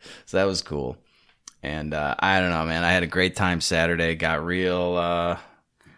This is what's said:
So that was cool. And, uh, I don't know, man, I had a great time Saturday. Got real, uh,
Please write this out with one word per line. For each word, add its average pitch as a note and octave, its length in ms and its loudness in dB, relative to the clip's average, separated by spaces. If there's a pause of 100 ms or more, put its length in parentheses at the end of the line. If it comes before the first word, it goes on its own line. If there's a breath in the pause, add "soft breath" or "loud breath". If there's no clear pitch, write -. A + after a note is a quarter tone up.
(260 loud breath)
So - 120 -2
that F#2+ 80 4
was F#2+ 180 0
cool. C2+ 340 -6 (640 soft breath)
And, D2+ 320 -6
uh, D2 240 -2
I F#2+ 220 2
don't F2+ 100 2
know, E2 160 0
man, E2 180 -2
I E2+ 80 4
had F2+ 120 4
a E2+ 40 -2
great F2+ 280 0
time F2+ 260 0
Saturday. E2 540 2
Got D#2+ 280 0
real, F2+ 540 0
uh, F2 400 0 (600 loud breath)